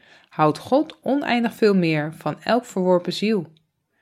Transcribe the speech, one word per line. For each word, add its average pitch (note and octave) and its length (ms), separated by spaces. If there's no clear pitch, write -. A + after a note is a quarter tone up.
houdt D3+ 300
God - 440
oneindig A#3+ 520
veel G3+ 200
meer D#3+ 420
van - 260
elk B3 220
verworpen F3+ 480
ziel." G3+ 400